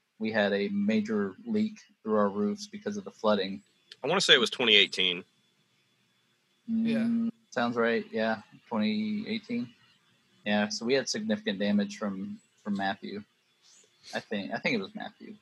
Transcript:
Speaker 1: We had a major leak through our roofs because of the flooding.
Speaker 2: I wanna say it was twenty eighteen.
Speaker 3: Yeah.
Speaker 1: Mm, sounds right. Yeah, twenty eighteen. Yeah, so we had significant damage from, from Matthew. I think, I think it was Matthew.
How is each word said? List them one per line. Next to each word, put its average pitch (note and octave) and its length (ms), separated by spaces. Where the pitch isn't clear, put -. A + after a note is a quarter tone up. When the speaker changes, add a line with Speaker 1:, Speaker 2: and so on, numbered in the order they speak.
Speaker 1:
We A2 120
had G#2 200
a G2+ 180
major G2+ 640
leak A2 320
through G#3+ 140
our G3+ 120
roofs G#3 380
because G#2 300
of F#2+ 80
the - 60
flooding. G2 520
Speaker 2:
I B2+ 40
wanna F3+ 140
say - 120
it C3+ 60
was A2+ 100
twenty A2+ 260
eighteen. F#2 480
Speaker 3:
Yeah. - 300
Speaker 1:
Mm, A3+ 340
sounds A#2+ 280
right. A#2 340
Yeah, A2 300
twenty G#2+ 600
eighteen. A#2+ 420
Yeah, G#2 240
so A2+ 160
we B2 80
had C3 160
significant G#2+ 500
damage G2+ 380
from, G2+ 420
from G#2 140
Matthew. G2 460
I G#3+ 40
think, G3+ 340
I A#2 40
think D#3+ 180
it D3+ 60
was - 140
Matthew. - 460